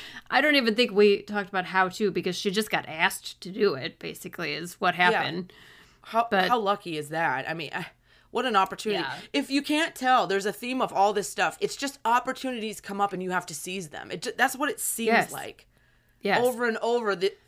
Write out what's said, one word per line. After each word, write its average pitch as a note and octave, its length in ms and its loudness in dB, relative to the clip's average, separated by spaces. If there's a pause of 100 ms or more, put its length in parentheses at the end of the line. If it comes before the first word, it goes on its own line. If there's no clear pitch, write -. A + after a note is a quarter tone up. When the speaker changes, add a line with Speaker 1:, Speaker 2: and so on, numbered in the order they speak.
(280)
Speaker 1:
I B3 120 4
don't D4 160 4
even A3+ 180 4
think A#3+ 160 4
we G#3 320 6
talked G#3 260 -4
about F3+ 180 -2
how F#3 240 2
to, G3+ 200 0
because F3+ 240 -2
she - 160 -2
just G#3+ 180 -2
got D3+ 200 -2
asked D#3+ 540 -2
to F#3 100 -12
do G3+ 220 2
it, C3 260 -8
basically, E3 540 -8
is E3 260 -10
what F3 160 2
Speaker 2:
Yeah. F3+ 160 6
Speaker 1:
happened. F3 400 -2 (500)
Speaker 2:
How, A3+ 260 0
Speaker 1:
But G3 200 2
Speaker 2:
how A#3 100 4
lucky G3 400 -2
is C#3+ 120 -8
that? D3+ 380 0
I D#3+ 60 -4
mean, D#3+ 180 -8
I, F#3 140 -6 (460)
what B3 120 -2
an A#3 120 2
opportunity. F#3+ 480 0
Speaker 1:
Yeah. C3 100 -6 (180)
Speaker 2:
If C#4 200 0
you C#4 100 2
can't D4+ 320 0
tell, B3+ 320 4
there's F#3+ 200 0
a G#3+ 60 0
theme B3 300 -4
of F#3+ 100 -2
all G3 200 4
this G3 180 -2
stuff. F3 300 0
It's G3 160 -2
just C4+ 280 -6
opportunities A#3+ 760 -2
come G3+ 200 -6
up G3+ 120 2
and F#3 100 -6
you F#3 80 -4
have F3+ 160 -2
to D#3+ 80 -12
seize F3+ 360 -8
them. - 200 -12
It D#3+ 120 -8
ju-, B3 140 -6
that's B3+ 200 2
what C#4+ 120 -2
it - 120 -6
seems - 260 -2
Speaker 1:
Yes. A3 260 4
Speaker 2:
like. - 360 -12 (540)
Speaker 1:
Yes. G3+ 220 2
Speaker 2:
Over A#3+ 220 2
and A3 120 0
over, A3+ 360 0
the, F#3+ 180 0 (160)